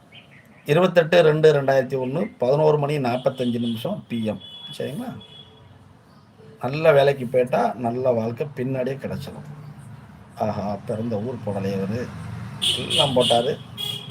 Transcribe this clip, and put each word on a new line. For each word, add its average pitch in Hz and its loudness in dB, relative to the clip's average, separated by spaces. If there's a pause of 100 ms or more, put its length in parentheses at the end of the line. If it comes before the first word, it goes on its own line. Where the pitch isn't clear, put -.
(640)
இருபத்தெட்டு 175 6
ரெண்டு 156 6
ரெண்டாயிரத்தி 131 2
ஒண்ணு, 170 -4
பதினோரு 151 6
மணி 143 0
நாற்பத்தஞ்சு 127 0
நிமிஷம் 120 -4
பி 117 -4
எம். 104 -2 (380)
சரிங்களா? 147 -8 (1400)
நல்ல 151 2
வேலைக்கு 139 4
போயிட்டா, 127 0
நல்ல 127 -2
வாழ்க்கை 117 -2
பின்னாடியே 131 -4
கிடைச்சிடும். - -12 (680)
ஆஹா, 104 -4
பிறந்த 113 -4
ஊர் 120 -6
போடலையே 98 -4
அவரு. 98 -4 (800)
எல்லாம் 139 0
போட்டாரு. 123 2 (540)